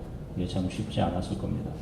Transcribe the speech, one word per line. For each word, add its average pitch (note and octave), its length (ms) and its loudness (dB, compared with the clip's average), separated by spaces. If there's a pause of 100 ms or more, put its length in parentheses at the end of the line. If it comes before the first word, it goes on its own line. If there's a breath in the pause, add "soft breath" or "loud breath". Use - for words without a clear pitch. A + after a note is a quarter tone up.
(360)
이게 F2+ 100 2
참 F#2 220 2
쉽지 - 320 0
않았을 F2+ 380 2
겁니다. - 320 0 (120)